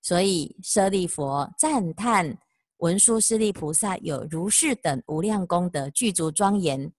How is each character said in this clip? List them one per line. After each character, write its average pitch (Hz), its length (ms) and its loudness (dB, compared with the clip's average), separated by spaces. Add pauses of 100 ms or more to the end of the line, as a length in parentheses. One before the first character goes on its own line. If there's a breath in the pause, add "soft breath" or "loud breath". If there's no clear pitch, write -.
所 180 200 0
以 185 420 0
舍 196 260 2
利 190 180 0
佛 143 500 -4
赞 247 360 2
叹 196 440 0 (400)
文 170 200 0
殊 214 220 4
师 226 180 2
利 214 140 2
菩 156 220 -6
萨 190 240 -2
有 147 320 -6
如 165 200 -4
是 277 260 2
等 139 320 -2
无 156 140 -2
量 202 240 0
功 170 240 0
德， 139 220 -4
具 226 200 0
足 165 200 -2
庄 202 280 2
严。 143 400 -2